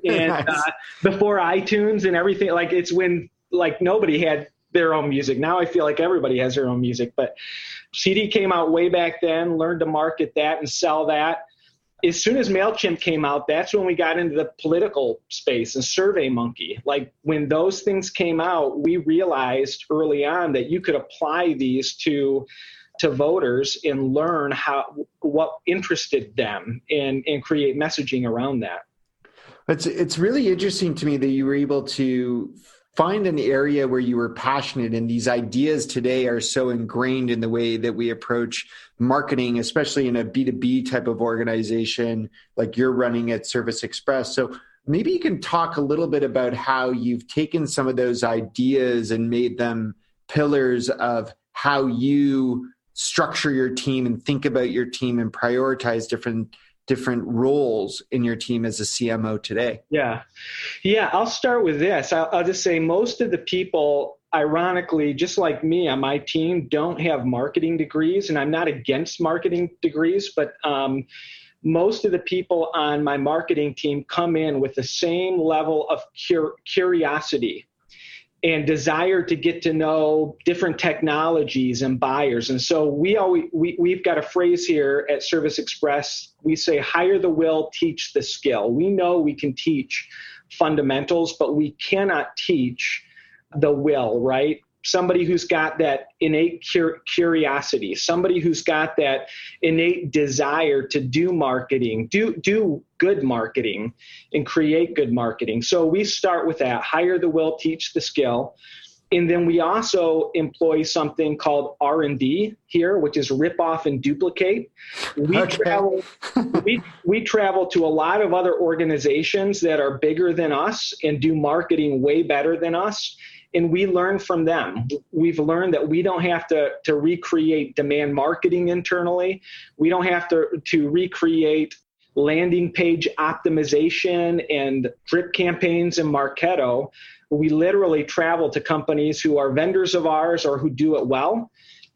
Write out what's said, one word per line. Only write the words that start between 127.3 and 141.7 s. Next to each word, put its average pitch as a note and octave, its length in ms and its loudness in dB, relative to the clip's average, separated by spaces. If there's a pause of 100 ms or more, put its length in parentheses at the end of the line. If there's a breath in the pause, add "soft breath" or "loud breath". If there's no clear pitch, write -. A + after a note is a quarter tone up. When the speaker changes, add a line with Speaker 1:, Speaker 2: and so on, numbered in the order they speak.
Speaker 2:
demand C#3+ 400 0
marketing E3+ 540 0
internally. F3+ 720 0 (380 loud breath)
We D#3 100 4
don't F3+ 160 2
have E3+ 240 0
to, E3 340 0
to D3 280 0
recreate D#3+ 840 0 (420)
landing E3+ 560 2
page E3+ 360 2 (100)
optimization D#3+ 1300 0
and C3+ 400 0 (160)
drip F3 260 0
campaigns F3 640 0
in D#3+ 80 0
Marketo. C#3 840 0 (400 loud breath)
We D3+ 180 2
literally E3 560 2
travel E3 460 0
to D3 100 -2
companies D3+ 640 -2
who D3+ 160 2
are C#3 140 2
vendors F3+ 420 0
of E3 120 0
ours D#3+ 380 0
or C#3+ 140 0
who D3 100 -2
do D3 280 2
it B2+ 100 0
well E3 440 0 (460 loud breath)